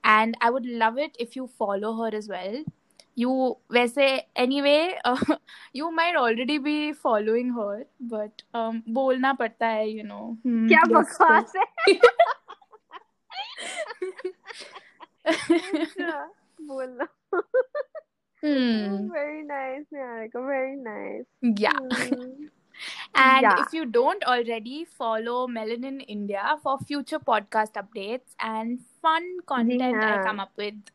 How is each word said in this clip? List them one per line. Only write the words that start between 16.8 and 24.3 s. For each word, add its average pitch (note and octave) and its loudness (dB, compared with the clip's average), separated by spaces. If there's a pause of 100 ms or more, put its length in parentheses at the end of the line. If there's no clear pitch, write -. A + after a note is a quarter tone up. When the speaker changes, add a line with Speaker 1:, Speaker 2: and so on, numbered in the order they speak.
Speaker 2:
लो। E4 -4 (1400)
Speaker 1:
Hmm. A3 0
Speaker 2:
Very D4+ -6
nice, C#4 -8
Niharika, A#3+ -8
very C4+ -2
nice. G#3+ -10 (340)
Speaker 1:
Yeah. G#3 2 (140)
Speaker 2:
Hmm. B3+ -4 (680)
Speaker 1:
And C4 6
Speaker 2:
Yeah. G3 6
Speaker 1:
if - -6
you D#4+ -4
don't C4 2
already, A#3+ -2